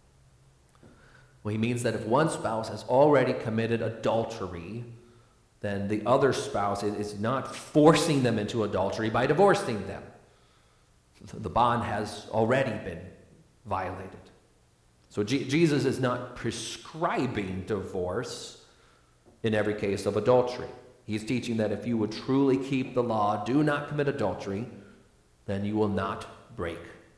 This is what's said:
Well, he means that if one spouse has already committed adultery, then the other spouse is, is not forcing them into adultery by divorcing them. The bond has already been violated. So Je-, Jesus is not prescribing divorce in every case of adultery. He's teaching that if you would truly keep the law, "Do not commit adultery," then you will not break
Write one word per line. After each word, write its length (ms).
Well, 100
he 60
means 240
that 120
if 100
one 260
spouse 380
has 160
already 480
committed 500
adultery, 1000
then 280
the 180
other 260
spouse 500
is, 120
is 260
not 340
forcing 680
them 160
into 260
adultery 460
by 160
divorcing 600
them. 160
The 180
bond 340
has 460
already 540
been 200
violated. 520
So 120
Je-, 220
Jesus 400
is 160
not 340
prescribing 1300
divorce 960
in 100
every 200
case 320
of 100
adultery. 520
He's 200
teaching 320
that 160
if 120
you 140
would 140
truly 440
keep 380
the 80
law, 420
"Do 200
not 240
commit 180
adultery," 640
then 180
you 120
will 120
not 680
break 220